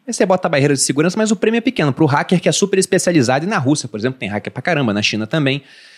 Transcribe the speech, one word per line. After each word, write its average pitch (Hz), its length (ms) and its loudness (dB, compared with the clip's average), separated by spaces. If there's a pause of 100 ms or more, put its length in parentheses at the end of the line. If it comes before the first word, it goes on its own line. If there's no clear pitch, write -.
Aí 240 60 -8
você 233 120 2
bota 185 240 0
a - 20 0
barreira 143 240 2
de 135 60 -2
segurança, 156 380 0
mas 220 120 0
o 220 60 2
prêmio 220 220 0
é - 20 -2
pequeno. 190 320 0
Pro 160 140 2
hacker 165 340 2
que - 80 0
é 160 40 2
super 196 260 0
especializado, 165 680 2
e 185 40 -4
na 214 100 -2
Rússia, 139 300 0
por 107 120 -8
exemplo, 127 180 -4
tem 113 100 -6
hacker 104 240 -6
pra - 100 -10
caramba, 143 300 0
na 104 100 0
China 107 240 -2
também. 139 360 0 (360)